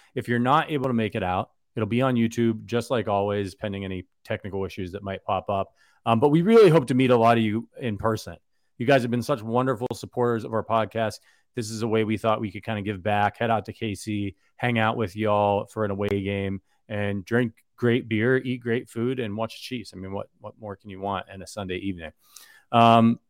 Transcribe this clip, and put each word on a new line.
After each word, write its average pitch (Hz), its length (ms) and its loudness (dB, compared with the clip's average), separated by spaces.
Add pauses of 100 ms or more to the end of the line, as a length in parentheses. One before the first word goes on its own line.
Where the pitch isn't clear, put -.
(140)
If 120 120 -6
you're 120 120 0
not 139 320 2
able 139 160 -2
to 127 80 0
make 110 200 0
it 107 80 -4
out, 90 280 -2 (260)
it'll 107 100 -2
be 117 140 0
on 131 140 2
YouTube, 113 500 0
just 113 260 -4
like 110 180 -2
always, 101 460 -2
pending 98 300 -8
any 92 220 -8 (180)
technical 98 400 -6
issues 90 280 -8
that 98 100 -10
might 98 200 -10
pop 95 280 -4
up. 98 240 -4 (320)
Um, 113 120 6
but 143 120 4
we 160 100 4
really 214 300 8
hope 151 160 6
to 127 80 0
meet 127 160 4
a 123 60 6
lot 117 200 6
of 113 80 2
you 110 240 -2 (100)
in 107 200 -6
person. 110 380 -4 (420)
You 120 80 -4
guys 135 160 6
have 120 80 -4
been 120 120 0
such 123 200 -4
wonderful 123 500 -2
supporters 117 520 -4
of 117 100 -6
our 107 100 -2
podcast. 110 560 -2 (340)
This 110 160 -8
is 110 100 -8
a 117 80 -2
way 110 160 2
we 107 140 -2
thought 113 220 0
we 107 120 -6
could 104 120 -14
kinda 107 180 -4
give 98 200 -6
back. 104 360 0
Head 117 120 0
out 107 160 0
to 110 60 -10
K 107 220 -6
C, 101 420 -6 (200)
hang 120 220 -2
out 113 200 0
with 104 180 -4
y'all 104 480 2
for 110 220 -4
an 98 40 -2
away 101 180 -4
game, 98 520 -4 (260)
and 101 380 -4
drink 117 300 0 (220)
great 120 320 0
beer, 113 280 2
eat 127 240 -4
great 120 300 -4
food, 123 300 -4
and 104 160 -6
watch 110 180 -6
the - 80 -20
Chiefs. 120 320 -12
I - 20 -18
mean, 95 160 -12
what, 101 160 -8 (120)
what - 200 -18
more 101 160 -12
can 104 140 -20
you 95 100 -14
want 98 320 -6
in 98 80 -16
a 92 60 -16
Sunday 92 300 -8
evening? 87 360 -8 (600)
Um, 117 580 6